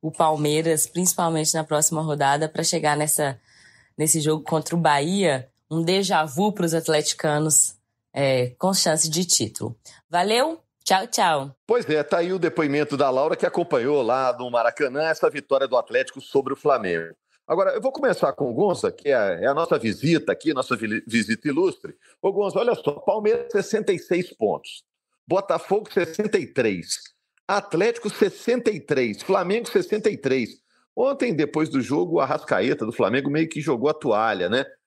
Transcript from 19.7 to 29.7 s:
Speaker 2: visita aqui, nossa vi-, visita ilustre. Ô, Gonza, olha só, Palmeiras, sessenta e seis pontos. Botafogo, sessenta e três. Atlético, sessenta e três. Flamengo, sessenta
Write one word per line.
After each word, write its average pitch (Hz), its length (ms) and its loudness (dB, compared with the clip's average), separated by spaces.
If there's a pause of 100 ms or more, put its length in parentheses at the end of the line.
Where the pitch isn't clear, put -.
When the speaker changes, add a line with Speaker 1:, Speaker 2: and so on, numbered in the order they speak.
Speaker 2:
visita 131 540 0
aqui, 151 220 -2
nossa 127 240 -2
vi-, 110 280 -4
visita 110 440 -2
ilustre. 170 440 -2 (280)
Ô, 196 100 0
Gonza, 190 260 -2
olha 240 160 2
só, - 200 -2
Palmeiras, 214 580 0
sessenta 208 400 0
e 175 80 0
seis 175 340 -2
pontos. - 480 -4 (440)
Botafogo, 190 640 -2
sessenta 202 480 -2
e 147 80 0
três. 101 520 -2 (500)
Atlético, 202 640 0
sessenta 233 600 0
e 208 80 -4
três. 127 460 -2
Flamengo, 190 460 0
sessenta 214 400 0